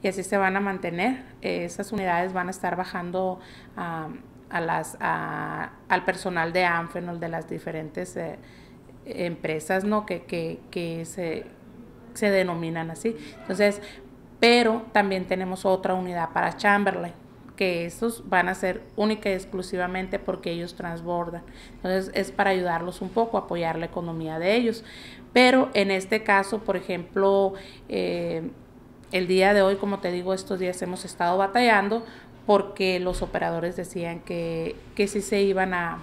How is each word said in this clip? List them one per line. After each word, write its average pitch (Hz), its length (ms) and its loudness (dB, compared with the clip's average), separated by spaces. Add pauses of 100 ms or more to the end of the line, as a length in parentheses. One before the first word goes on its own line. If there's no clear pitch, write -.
y 208 40 2
así 190 140 -2
se 202 160 -2
van 190 180 2
a 196 40 2
mantener. 196 640 -2 (180)
Eh, 175 240 -2
esas 202 260 -8
unidades 185 400 0
van 180 160 -2
a 185 40 -6
estar 180 240 -4
bajando, 180 640 -4 (360)
ah, 165 340 -6 (420)
a 170 100 0
las, 165 380 -2
a, 156 720 -2 (180)
al 180 160 2
personal 175 480 -2
de 180 120 4
Amphenol, 170 540 -2
de 170 80 -6
las 165 220 -6
diferentes, 160 680 -8
eh, 165 200 -8 (680)
empresas, 175 760 -2
¿no? 208 220 0
que, 175 200 -4
que, 165 340 -4 (100)
que 165 360 -4
se, 165 400 -6 (680)
se 208 160 2
denominan 170 600 0
así. 165 260 -2 (240)
Entonces, 202 400 2 (580)
pero 233 520 6
también 196 340 2
tenemos 185 400 -2
otra 185 300 2
unidad 180 380 -2
para 175 220 0
Chamberlain, 196 580 2 (440)
que 175 280 0
esos 226 440 -4
van 180 180 4
a 185 80 0
ser 185 280 -4 (120)
única 214 340 2
y 196 40 2
exclusivamente 185 840 -4
porque 185 320 -4
ellos 170 240 -6
transbordan. 170 680 -4 (340)
Entonces, 190 380 -2
es 190 180 -2
para 196 200 4
ayudarlos 180 500 0
un 185 80 -6
poco, 226 280 2
apoyar 170 400 -2
la 165 100 -4
economía 165 520 -4
de 185 160 4
ellos. 233 300 0 (480)
Pero 254 400 8
en 196 180 4
este 190 320 0
caso, 196 360 4
por 196 180 0
ejemplo, 196 760 2 (360)
eh, 175 600 -2 (600)
el 185 160 0
día 185 260 6
de 202 100 8
hoy, 196 120 6
como 202 240 -4
te 175 120 -4
digo, 180 220 -2
estos 190 260 -4
días 180 220 -2
hemos 180 220 -6
estado 180 340 0
batallando 208 680 4 (400)
porque 190 540 4
los 180 220 -2
operadores 170 540 -2
decían 170 460 -8
que, 165 560 -6 (180)
que 202 120 2
sí 202 140 -2
se 202 200 2
iban 190 320 2
a 170 300 -4